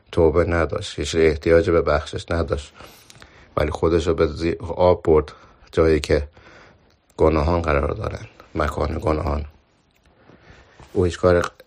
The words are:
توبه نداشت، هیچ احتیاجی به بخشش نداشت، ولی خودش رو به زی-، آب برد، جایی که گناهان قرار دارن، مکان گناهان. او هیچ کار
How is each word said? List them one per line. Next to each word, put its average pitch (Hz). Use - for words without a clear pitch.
توبه 82
نداشت، 82
هیچ 76
احتیاجی 82
به 82
بخشش 73
نداشت، 80
ولی 76
خودش 82
رو 85
به 80
زی-، 80
آب 90
برد، 78
جایی 80
که 73
گناهان 80
قرار 73
دارن، -
مکان 78
گناهان. 73
او 92
هیچ 87
کار 87